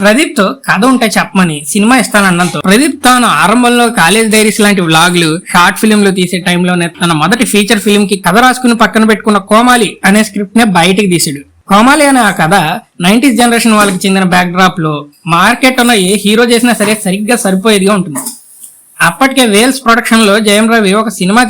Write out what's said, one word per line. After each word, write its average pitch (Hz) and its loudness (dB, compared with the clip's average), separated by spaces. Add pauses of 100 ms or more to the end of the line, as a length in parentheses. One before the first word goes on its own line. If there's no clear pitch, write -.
ప్రదీప్ 226 0
తో 196 0
కథ 208 -4
ఉంటే 247 2
చెప్పమని 175 -2
సినిమా 220 0
ఇస్తానన్నంతో, 180 0
ప్రదీప్ 247 0
తాను 247 2
ఆరంభంలో 233 2
కాలేజ్ 208 0
డైరీస్ 214 2
లాంటి 202 2
వ్లాగ్లు, 170 0 (140)
షార్ట్ 185 2
ఫిల్మ్లు 208 2
తీసే 185 -2
టైంలోనే 175 -2
తన 170 -4
మొదటి 170 0
ఫీచర్ 208 0
ఫిల్మ్ 202 0
కి 190 -4
కథ 180 0
రాసుకుని 247 2
పక్కన 220 0
పెట్టుకున్న 214 0
కోమాలి 220 0
అనే 208 2
స్క్రిప్ట్ 208 -6
నే 233 4
బయటికి 190 0
తీశాడు. 156 -4 (180)
కోమాలి 262 2
అనే 269 2
ఆ 208 0
కథ 165 0 (220)
నైంటీస్ 220 2
జనరేషన్ 233 2
వాళ్ళకి 202 0
చెందిన 190 0
బ్యాక్ 180 0
డ్రాప్ 180 -2
లో 151 -4 (220)
మార్కెట్ 240 0
ఉన్న 240 2
ఏ 196 0
హీరో 214 0
చేసినా 240 2
సరే 214 -2
సరిగ్గా 208 -2
సరిపోయేదిగా 196 0
ఉంటుంది. 156 -4 (840)
అప్పటికే 254 0
వేల్స్ 226 0
ప్రొడక్షన్ 226 0
లో 202 2
జయం 214 0
రవి 208 2
ఒక 220 -2
సినిమా 208 0